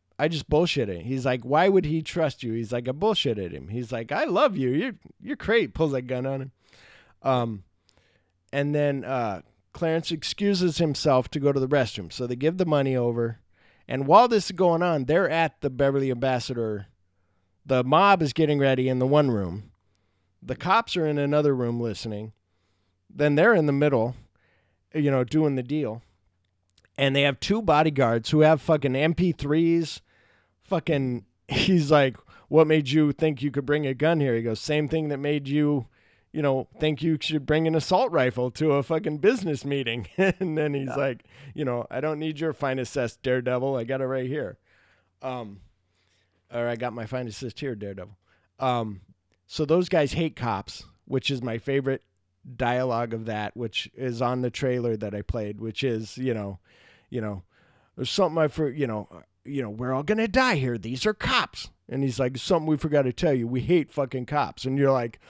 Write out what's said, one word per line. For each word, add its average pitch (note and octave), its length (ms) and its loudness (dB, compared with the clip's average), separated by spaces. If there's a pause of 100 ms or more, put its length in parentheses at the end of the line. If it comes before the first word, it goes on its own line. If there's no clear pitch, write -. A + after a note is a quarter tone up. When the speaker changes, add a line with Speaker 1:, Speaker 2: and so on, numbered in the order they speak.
(180)
Speaker 1:
"I D3+ 100 2
just E3 220 -4
bullshitted." B2 540 0
He's B2+ 200 -4
like, B2+ 200 0
"Why D3+ 260 4
would F#3+ 160 4
he D#3+ 160 0
trust D#3 400 -4
you?" A#2 120 -6
He's A2+ 200 -4
like, A#2+ 140 -4
"I B2+ 60 -4
bullshitted C3+ 580 -2
him." C#2+ 160 -12
He's A2+ 240 -8
like, A#2 200 -8
"I A3+ 120 -2
love G#3+ 340 2
you. B2+ 140 0
You're, G3+ 240 -2 (260)
you're - 140 -8
great." G3+ 400 -2
Pulls D#3 160 0
that B2+ 160 -4
gun B2+ 180 -4
on C3+ 160 -4
him. C3+ 100 -12 (720)
Um, A#2 420 0 (880)
and C#3+ 220 -2
then, C#3+ 320 0
uh, A2+ 360 -4 (300)
Clarence E3 400 -2
excuses F3+ 680 0
himself C#3+ 500 2
to D3+ 100 -6
go C#3 120 4
to C#3 80 2
the C3 80 0
restroom. C3 440 0
So B2+ 140 -6
they B2 100 -4
give D#3 220 -2
the F3+ 80 2
money C#3 300 2
over. A#2 420 0 (500)
And C3+ 200 -4
while G#3+ 200 10
this A3 180 2
is - 80 -8
going F3 280 4
on, D#3+ 240 0
they're D#3+ 240 2
at E3 320 -2
the C#3+ 80 -2
Beverly C#3 400 2
Ambassador. A#2+ 800 -2 (760)
The B2+ 180 2
mob F3 380 6
is C#3+ 120 0
getting D3 260 2
ready C3 300 4
in B2+ 100 0
the B2+ 80 2
one C#3+ 240 4
room. G2 400 -4 (680)
The B2+ 140 -6
cops G#3 420 0
are D#3+ 80 0
in D3+ 120 0
another C#3+ 380 2
room A#2+ 240 -2
listening. A2 540 -6 (760)
Then D3 260 2
they're G3+ 180 6
in D#3+ 120 4
the D3 80 2
middle, C3+ 420 2 (800)
you C#3+ 180 0
know, B2+ 120 2
doing D3 320 2
the B2+ 80 -4
deal. B2 380 -6 (960)
And C3+ 180 0
they C#3 80 4
have C#3 160 0
two G#3+ 220 0
bodyguards C#3+ 680 2
who D#3 100 6
have D#3 200 6
fucking C#3+ 340 0
M D#3 180 2
P F3 180 2
threes. E3 720 0 (600)
Fucking, C3+ 640 -2 (100)
<laughs> - 120 -20
he's D3+ 440 2
like, C#3 260 4 (320)
"What D#3 180 6
made D3+ 220 2
you D3+ 220 4
think D3 300 0
you C#3+ 100 -2
could C3+ 140 -4
bring D3 220 0
a C3+ 60 -2
gun D#3 260 2
here?" C3 160 2
He A#2 60 0
goes, A2+ 180 -2
"Same D3+ 280 0
thing D#3 220 -2
that C#3+ 80 -4
made C#3+ 300 -2
you, D3 400 2 (440)
you D#3 100 -4
know, C3+ 260 0 (120)
think D#3 220 0
you D#3+ 180 2
should D3+ 260 -4
bring D#3+ 220 2
an D#3+ 80 2
assault F3+ 360 2
rifle B2+ 400 0
to D3+ 220 2
a C#3 100 2
fucking D#3 360 -4
business F#3+ 460 2
meeting." A#2+ 480 -4
<laughs> - 40 -8
And F#3 400 0
then D3+ 160 -2
he's C#3 140 -4
Speaker 2:
Yeah. B2 80 -8
Speaker 1:
like, C3+ 280 -4 (320)
you D3+ 100 -4
know, A#2+ 240 -4
"I B2 120 -6
don't D3+ 180 -4
need D#3 200 -6
your D#3+ 140 -2
fine C3 260 -2
assessed B2 440 -4
Daredevil. B2+ 520 0
I A#2 100 -4
got C3 160 -4
it C3 40 -2
right B2+ 220 -4
here." C3 300 -6 (640)
Um, A#2+ 400 -10 (920)
or, A#2+ 140 -2
"I A#2+ 80 -2
got A#2 180 -6
my A2+ 120 -8
fine B2+ 220 -6
assist A2 320 -10
here, C3+ 160 -6
Daredevil." G2 400 -12 (440)
Um, A#2 420 -4 (460)
so - 180 -4
those E3+ 240 2
guys D3+ 240 2
hate D#3 220 -2
cops, G#2+ 500 -6 (200)
which - 260 -4
is B2+ 100 -4
my A#2 160 -6
favorite C3+ 460 -2 (520)
dialogue A#2+ 580 -2
of A2 120 -8
that, G#2+ 320 -6
which A#2 380 -6
is B2 260 -4
on B2+ 200 0
the B2 100 -2
trailer B2 460 -2
that G#2 180 -6
I G#2 80 -6
played, G#2 360 -6
which A2 240 -6
is, A2+ 340 -4
you B2+ 160 -2
know, G2+ 260 -6 (500)
you A#2+ 120 -6
know, G#2 220 -8 (520)
"There's C3+ 140 -6
something E3 320 0
I D3+ 60 4
for-, D3+ 240 -2
you C#3 160 -2
know, G#2+ 240 -6
uh, F2 80 -20 (260)
you C#3 160 -6
know, A2 80 -6
we're A#2+ 240 -4
all C3+ 100 -2
gonna A3 240 0
die B3 280 2
here. B2+ 240 0
These A#2+ 260 -6
are G#3+ 80 2
cops." - 560 -2 (180)
And C3+ 160 -4
he's C3 160 -2
like, C3 180 -2
"Something E3 280 0
we D#3 120 2
forgot D3 260 2
to B2+ 100 0
tell D#3+ 200 2
you. A#2+ 140 0
We B2 140 -2
hate E3 300 2
fucking C3 340 -4
cops." C3 400 -4
And C3 140 -2
you're C#3 120 4
like, A#2+ 280 -2 (100)